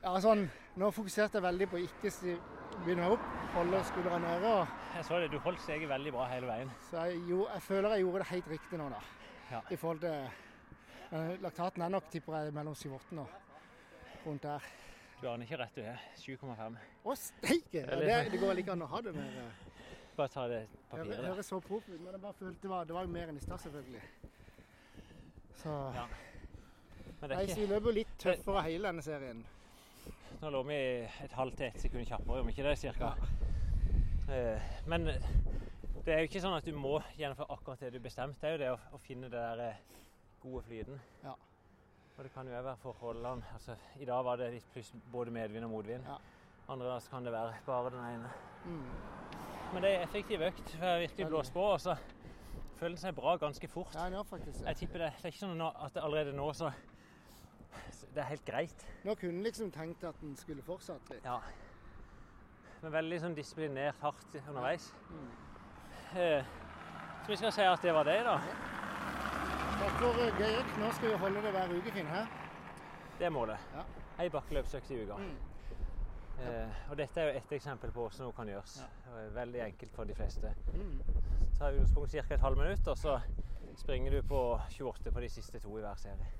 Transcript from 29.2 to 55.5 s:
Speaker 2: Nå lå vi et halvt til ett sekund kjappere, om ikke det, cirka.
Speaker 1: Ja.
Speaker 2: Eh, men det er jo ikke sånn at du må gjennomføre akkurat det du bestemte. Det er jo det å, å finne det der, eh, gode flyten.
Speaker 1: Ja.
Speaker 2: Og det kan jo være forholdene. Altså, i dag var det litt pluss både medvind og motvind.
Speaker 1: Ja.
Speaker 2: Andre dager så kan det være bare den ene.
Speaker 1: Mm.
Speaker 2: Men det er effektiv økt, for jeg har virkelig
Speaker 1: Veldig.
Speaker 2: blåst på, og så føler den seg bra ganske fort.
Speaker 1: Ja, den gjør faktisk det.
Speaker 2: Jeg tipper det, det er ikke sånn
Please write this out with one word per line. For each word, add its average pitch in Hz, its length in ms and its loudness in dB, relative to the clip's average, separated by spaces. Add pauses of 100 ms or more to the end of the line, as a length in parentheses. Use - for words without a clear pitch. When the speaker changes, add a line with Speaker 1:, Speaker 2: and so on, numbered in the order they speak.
Speaker 2:
Nå 156 80 -4
lå 135 160 2
vi 147 100 0 (480)
et 139 100 -8
halvt 127 240 0
til 139 100 0
ett 107 140 -6
sekund - 260 2
kjappere, 120 340 2
om 123 80 4
ikke 139 140 0
det, 143 140 4
cirka. 120 400 0
Speaker 1:
Ja. - 1160 4
Speaker 2:
Eh, 117 280 2 (260)
men 170 180 2
det - 1080 2
er 156 60 8
jo 160 80 4
ikke 185 140 -2
sånn 180 160 2
at 143 80 -2
du 165 80 -2
må 143 260 2 (180)
gjennomføre 143 360 -4
akkurat 135 260 -8
det 123 140 -6
du 127 60 -6
bestemte. 131 420 -4
Det 151 80 0
er - 20 2
jo 165 60 0
det 131 140 2
å, 120 80 0 (140)
å 143 60 -14
finne 127 300 -10
det 120 80 -4
der, 117 220 -2 (100)
eh, 107 60 -6 (640)
gode 127 220 -8
flyten. 117 360 -8 (240)
Speaker 1:
Ja. 139 100 -10 (840)
Speaker 2:
Og 139 60 -14
det 131 100 -14
kan 131 140 -8
jo 127 60 -8
være 127 240 -4
forholdene. 120 680 -6 (100)
Altså, 117 220 -10 (240)
i 139 60 -8
dag 123 200 2
var 123 120 2
det 123 160 0
litt 117 200 -12
pluss 120 180 -12 (200)
både 120 200 -2
medvind 113 340 -4
og 113 60 -4
motvind. 110 340 -6
Speaker 1:
Ja. 139 120 -8 (520)
Speaker 2:
Andre 127 180 -4
dager 127 180 -2
så - 40 -20
kan 127 140 -6
det 120 100 -2
være 113 200 -2 (120)
bare 127 260 0
den 123 80 -8
ene. 120 300 -6 (360)
Speaker 1:
Mm. 156 240 -8 (840)
Speaker 2:
Men 185 100 0
det 196 120 8
er 175 80 2
effektiv 202 380 -2
økt, - 280 0
for 160 160 -4
jeg 180 80 6
har 170 60 4
virkelig 175 260 -2
Speaker 1:
Veldig. 156 80 0
Speaker 2:
blåst 143 200 0
på, 175 60 0
og 190 220 6
så 180 140 2 (840)
føler 170 180 -2
den 151 60 -10
seg 180 140 -2
bra 139 220 6
ganske 147 300 -2
fort. - 280 -6
Speaker 1:
Ja, 160 100 -2
den 185 80 -2
gjør 202 100 -4
faktisk 156 360 -8
det. - 80 -4
Speaker 2:
Jeg 160 100 0
tipper 170 220 -4
det, 165 180 2
det - 80 -12
er 165 80 -4
ikke - 80 -10
sånn 185 160 -2